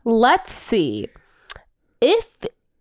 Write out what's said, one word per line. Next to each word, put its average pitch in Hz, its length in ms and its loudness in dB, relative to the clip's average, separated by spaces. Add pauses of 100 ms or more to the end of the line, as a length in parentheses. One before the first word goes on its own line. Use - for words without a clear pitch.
Let's 240 500 2
see. 127 540 -2 (920)
If, 392 380 0 (420)